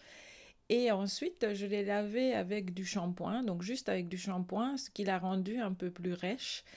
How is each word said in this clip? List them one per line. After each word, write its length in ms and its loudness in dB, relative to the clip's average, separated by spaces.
Et 240 6
ensuite, 600 0
je 140 -2
l'ai 180 2
lavé 480 2
avec 400 0
du 120 -4
shampoing, 580 0
donc 200 0
juste 260 -4
avec 200 0
du 100 -4
shampoing, 580 0
ce 140 -6
qui 120 -6
l'a 160 2
rendu 400 0
un 140 0
peu 180 -4
plus 220 -4
rêche. 500 -4